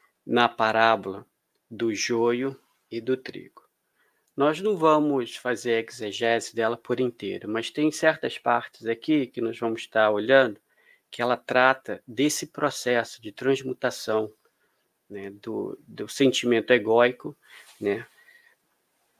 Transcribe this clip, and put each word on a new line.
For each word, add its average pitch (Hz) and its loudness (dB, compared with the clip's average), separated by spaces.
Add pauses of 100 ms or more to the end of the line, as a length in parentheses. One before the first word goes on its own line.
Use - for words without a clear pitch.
(240)
na 120 4
parábola 110 0 (440)
do 113 -2
joio 120 -2 (320)
e 113 -8
do 120 -2
trigo. - -18 (680)
Nós 151 0
não 202 0
vamos 151 2
fazer 120 -2
a 113 2
exegese 113 -2
dela 113 0
por 123 -4
inteiro, 104 -4
mas 113 -4
tem 151 0
certas 156 0
partes 120 -2
aqui 127 0
que 120 -8
nós 113 -4
vamos 113 -4
estar 110 2
olhando 110 4 (520)
que - -10
ela 123 0
trata 127 2
desse 131 -2
processo 123 -4
de 110 -14
transmutação, 123 -2 (760)
né, 101 -12
do, 104 -8
do 110 -12
sentimento 120 2
egóico, 120 2 (420)
né, 107 -2 (1120)